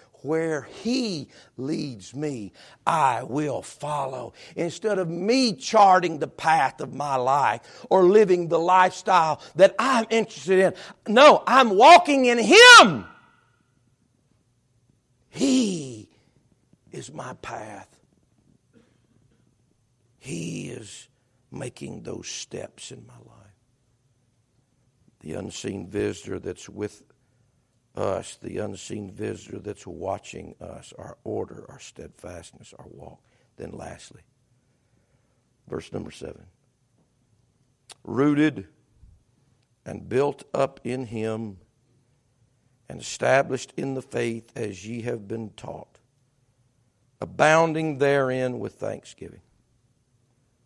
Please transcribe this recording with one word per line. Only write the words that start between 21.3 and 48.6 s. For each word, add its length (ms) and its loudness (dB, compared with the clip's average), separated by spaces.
making 520 -14
those 260 -14
steps 640 -16
in 160 -20
my 100 -20
life. 220 -20
The 140 -14
unseen 540 -12
visitor 520 -8
that's 300 -14
with 340 -14
us, 420 -8
the 200 -14
unseen 540 -12
visitor 480 -14
that's 280 -16
watching 720 -12
us, 380 -20
our 260 -20
order, 460 -12
our 100 -20
steadfastness, 1000 -20
our 100 -20
walk. 340 -20
Then 140 -14
lastly, 500 -20
verse 240 -12
number 200 -12
seven. 360 -20
"Rooted 640 -2
and 240 -16
built 340 -4
up 300 -4
in 220 -8
him 540 -10
and 100 -16
established 800 -2
in 160 -8
the 80 -8
faith 540 -8
as 300 -12
ye 180 -12
have 240 -10
been 240 -12
taught, 480 -18
abounding 800 0
therein 600 -2
with 160 -12